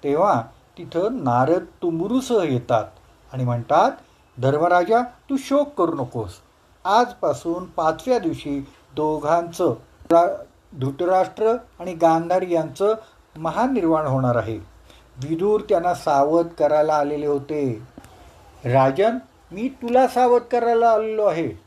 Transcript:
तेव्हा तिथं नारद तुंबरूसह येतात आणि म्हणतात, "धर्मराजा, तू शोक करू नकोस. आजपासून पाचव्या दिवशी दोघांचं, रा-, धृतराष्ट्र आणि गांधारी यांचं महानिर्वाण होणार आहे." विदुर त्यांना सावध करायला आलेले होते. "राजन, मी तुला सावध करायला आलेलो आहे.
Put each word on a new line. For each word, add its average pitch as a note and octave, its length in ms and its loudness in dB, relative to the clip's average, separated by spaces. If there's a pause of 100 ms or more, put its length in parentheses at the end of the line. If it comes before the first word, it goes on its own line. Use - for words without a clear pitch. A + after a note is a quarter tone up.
तेव्हा D3 400 2 (340)
तिथं F3+ 460 -4
नारद D#3 420 2 (160)
तुंबरूसह G3+ 640 0
येतात A#2+ 420 0 (480)
आणि C3 100 -4
म्हणतात, C3+ 480 2 (500)
"धर्मराजा, F3 600 2
तू B3 360 -8
शोक C#4+ 360 0
करू E3 220 -2
नकोस. A#2+ 400 -8 (500)
आजपासून F3+ 800 0
पाचव्या E3+ 540 -2
दिवशी C#3+ 420 -6 (340)
दोघांचं, D#3 800 -2 (360)
रा-, E3+ 240 4 (440)
धृतराष्ट्र F#3 760 0 (240)
आणि F3+ 140 -10
गांधारी E3+ 600 2
यांचं E3 420 0 (420)
महानिर्वाण D#3+ 680 0
होणार C3 300 0
आहे." A2 220 -4 (600)
विदुर E3 520 -2
त्यांना F3+ 240 2
सावध D#3 540 2
करायला D3+ 460 0
आलेले D3 320 -2
होते. C#3 560 -4 (840)
"राजन, C3+ 520 2 (340)
मी G#3+ 180 -6
तुला B3 380 2
सावध B3 340 4
करायला A#3 480 2
आलेलो A3 360 0
आहे. E3 240 0 (180)